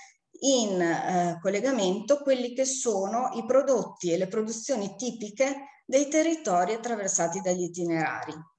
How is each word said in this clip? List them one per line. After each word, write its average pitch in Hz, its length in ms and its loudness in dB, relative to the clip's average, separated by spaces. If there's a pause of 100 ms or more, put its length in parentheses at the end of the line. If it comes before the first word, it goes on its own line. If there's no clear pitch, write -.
(420)
in, 233 400 2
eh, 170 600 0
collegamento 208 800 0
quelli 247 320 0
che 262 120 0
sono 226 680 -2
i 226 120 -6
prodotti 247 680 2
e 170 60 2
le 185 100 0
produzioni 214 680 -4
tipiche 254 880 -4
dei 269 220 2
territori 285 680 2
attraversati 196 680 -2
dagli 180 220 0
itinerari 165 680 -4 (260)